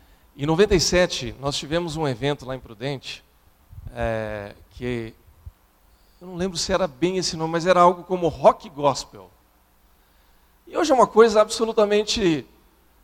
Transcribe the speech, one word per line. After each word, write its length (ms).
Em 100
noventa 280
e 60
sete, 600
nós 160
tivemos 400
um 100
evento 400
lá 80
em 60
Prudente, 640
é, 600
que 440
eu 80
não 80
lembro 200
se 160
era 140
bem 300
esse 200
nome, 160
mas 140
era 140
algo 240
como 240
rock 400
gospel. 600
E 100
hoje 160
é 20
uma 120
coisa 340
absolutamente, 1040